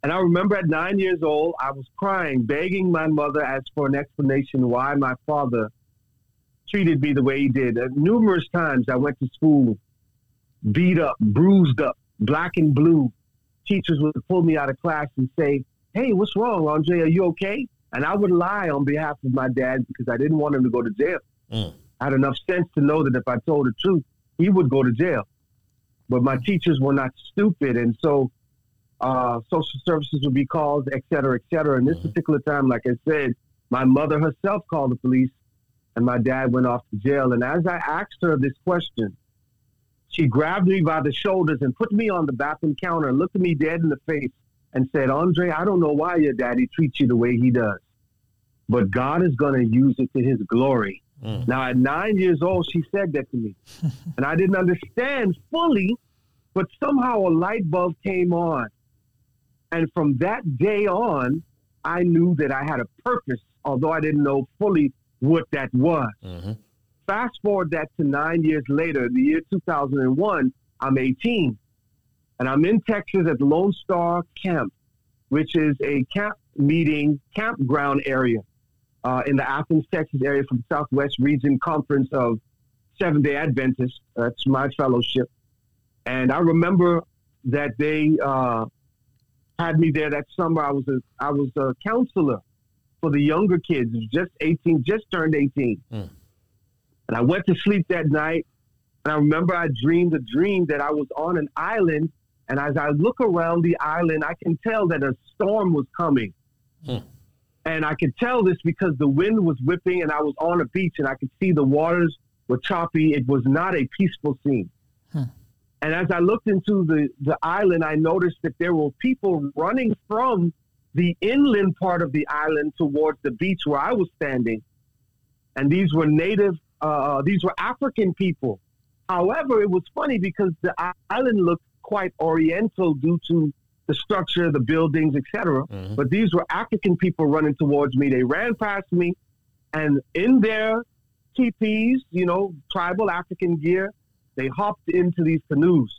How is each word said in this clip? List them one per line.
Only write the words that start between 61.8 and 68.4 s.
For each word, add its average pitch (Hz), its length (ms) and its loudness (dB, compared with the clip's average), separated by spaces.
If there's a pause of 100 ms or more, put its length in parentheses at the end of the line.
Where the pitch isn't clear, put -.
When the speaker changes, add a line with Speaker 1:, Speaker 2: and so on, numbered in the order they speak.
Speaker 1:
I 170 180 -2
knew 175 340 4
that 139 160 0
I 135 120 -4
had 143 160 -4
a 113 60 -6 (180)
purpose, 139 360 -4 (240)
although 143 280 -2
I 160 80 0
didn't 151 220 0
know 139 260 0 (100)
fully 170 340 2 (280)
what 156 320 2
that 139 220 -4
was. 135 340 2 (160)
Speaker 2:
Mm-hmm. 92 280 -8 (540)
Speaker 1:
Fast 220 360 -4
forward 196 300 0
that 160 160 -4 (100)
to 165 80 -2
nine 156 380 0